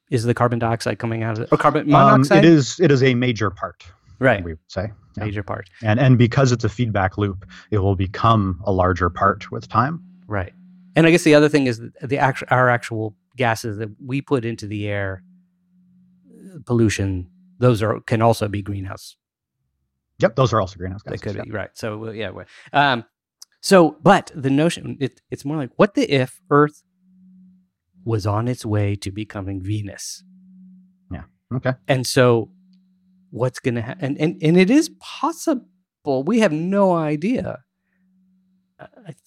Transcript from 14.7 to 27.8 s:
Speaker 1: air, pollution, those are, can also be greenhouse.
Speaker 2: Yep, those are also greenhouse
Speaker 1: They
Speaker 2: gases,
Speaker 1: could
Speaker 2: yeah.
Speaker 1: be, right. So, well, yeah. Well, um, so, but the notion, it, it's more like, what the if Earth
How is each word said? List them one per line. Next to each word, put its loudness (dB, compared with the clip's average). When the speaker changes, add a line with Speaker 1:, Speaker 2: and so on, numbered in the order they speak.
Speaker 1:
air, -6
pollution, -2
those 2
are, -2
can -2
also 2
be -6
greenhouse. -12
Speaker 2:
Yep, 0
those 2
are 2
also -8
greenhouse -10
Speaker 1:
They -12
Speaker 2:
gases, -10
Speaker 1:
could -8
Speaker 2:
yeah. -10
Speaker 1:
be, -16
right. -10
So, -10
well, -12
yeah. -10
Well, -16
um, 0
so, 4
but 4
the -4
notion, 0
it, -6
it's -12
more -6
like, -8
what 2
the -2
if -2
Earth 2